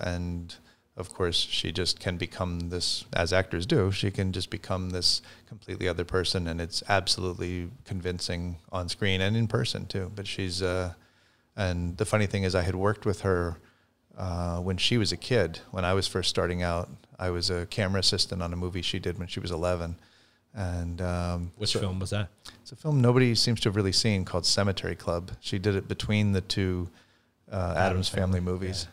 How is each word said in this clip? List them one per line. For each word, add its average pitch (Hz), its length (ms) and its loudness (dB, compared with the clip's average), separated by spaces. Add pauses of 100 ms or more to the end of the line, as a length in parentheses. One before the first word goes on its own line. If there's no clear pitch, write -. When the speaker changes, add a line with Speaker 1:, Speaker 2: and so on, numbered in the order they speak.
Speaker 1:
And 87 520 -4 (420)
of 92 160 -10
course, 87 240 0
she - 360 -2
just 87 280 -2
can 92 160 -2
become 87 540 -4
this, - 420 -2
as 87 200 0
actors 92 340 2
do, 110 260 4
she 101 180 -2
can 95 220 0
just 92 180 -6
become 92 400 -4
this 90 300 0 (260)
completely 98 420 -6
other 87 160 0
person. 90 420 0
And 82 140 -4
it's 85 280 -4
absolutely 90 800 0 (160)
convincing 87 720 -4 (140)
on 90 180 -4
screen 95 320 2
and 101 160 2
in 113 120 2
person 110 380 -2
too. 95 280 -6
But 98 120 -8
she's, 92 360 -4
uh, 90 320 0 (600)
and 87 400 0
the 110 100 0
funny 107 200 4
thing 98 180 0
is 92 100 2
I 90 80 4
had 90 120 0
worked 98 300 0
with 104 180 -2
her, 87 360 0 (580)
uh, 87 440 -4
when 90 180 -2
she - 180 4
was 98 160 4
a 87 40 -2
kid. 90 440 2 (120)
When 92 120 -2
I 90 80 4
was 95 140 2
first - 240 -2
starting 90 320 0
out, 87 260 0 (300)
I 92 100 -2
was 87 220 0
a 87 160 -2
camera 98 340 0
assistant 95 420 0
on 85 120 -4
a - 20 -6
movie 90 240 -4
she - 180 -2
did 90 200 -4
when 90 100 -8
she - 120 -8
was 90 100 -6
eleven. 87 460 0 (580)
And, 87 480 -4
um, 87 560 -2
Speaker 2:
Which 101 140 0
Speaker 1:
so - 80 0
Speaker 2:
film 92 200 -2
was 90 100 -4
that? 101 180 -2 (340)
Speaker 1:
It's - 100 -18
a 127 40 -18
film 147 260 2
nobody 123 320 8
seems 113 260 2
to - 80 4
have 95 80 2
really 95 160 4
seen 98 320 4
called 85 220 -2
Cemetery 95 500 2
Club. 87 440 -4
She - 180 -2
did 98 180 4
it 95 100 -2
between 104 460 2
the 95 80 4
two, 90 480 0 (640)
uh, 101 40 -4
Addams 87 200 0
Speaker 2:
Addams 92 320 4
Speaker 1:
Family 92 300 2
Speaker 2:
Family, 90 140 0
Speaker 1:
movies. 92 400 -4